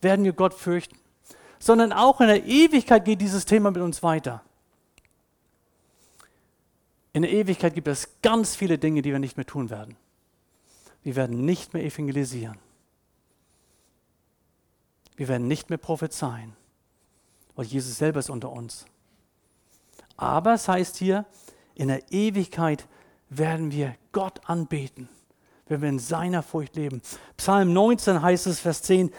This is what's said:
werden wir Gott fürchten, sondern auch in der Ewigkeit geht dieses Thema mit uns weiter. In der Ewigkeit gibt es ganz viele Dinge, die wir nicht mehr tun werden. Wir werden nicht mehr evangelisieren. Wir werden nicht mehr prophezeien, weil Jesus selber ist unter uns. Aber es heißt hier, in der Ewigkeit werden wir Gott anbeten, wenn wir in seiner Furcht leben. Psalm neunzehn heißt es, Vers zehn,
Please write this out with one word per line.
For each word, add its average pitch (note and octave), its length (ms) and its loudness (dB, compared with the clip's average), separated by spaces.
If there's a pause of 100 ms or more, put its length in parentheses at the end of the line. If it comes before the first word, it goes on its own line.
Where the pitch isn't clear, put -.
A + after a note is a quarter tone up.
werden G3 240 4
wir F#3+ 80 2
Gott F#3 220 2
fürchten, - 420 -6 (600)
sondern A3+ 340 4
auch B3+ 280 4
in A3 80 8
der G#3 180 4
Ewigkeit B3+ 580 6
geht G3+ 160 0
dieses G3 240 -2
Thema G#3 280 4
mit F3+ 100 -4
uns E3+ 200 -4
weiter. D3+ 400 -2 (2750)
In D#3 100 0
der E3+ 100 0
Ewigkeit F#3 420 0
gibt D3+ 140 -6
es C#3+ 200 -4 (140)
ganz A3 340 2
viele E3+ 220 0
Dinge, D3+ 240 0
die C#3+ 80 -4
wir C#3 80 -2
nicht C3+ 180 -6
mehr C3 100 -8
tun B2+ 240 -8
werden. A2 260 -14 (1040)
Wir C3 140 -8
werden B2 280 -2
nicht E3+ 300 -4
mehr E3 100 -6
evangelisieren. C3 760 -6 (2500)
Wir C3+ 140 -8
werden A#2+ 180 -4
nicht D3+ 220 -6
mehr E3 100 -6
prophezeien, B2 800 -8 (1000)
weil B2 120 -8
Jesus B2+ 320 -6
selber D3+ 220 0
ist C3 100 -6
unter B2 200 -10
uns. A#2+ 360 -14 (1300)
Aber E3 380 2
es - 140 -2
heißt F#3 280 -2
hier, F#3+ 300 0 (480)
in C3+ 140 -4
der C3+ 220 -4
Ewigkeit F3+ 760 -2 (420)
werden D#3 440 -4
wir C#3 220 -4 (180)
Gott F#3+ 360 -4
anbeten, D3 600 -6 (580)
wenn D3 160 -4
wir D3+ 60 0
in C3+ 100 -2
seiner E3 440 -4
Furcht D#3 340 -8
leben. C#3 260 -6 (340)
Psalm F#3+ 360 4
neunzehn G3 500 4
heißt F3+ 240 2
es, F3 140 -2
Vers E3 220 -2
zehn, F#3 360 4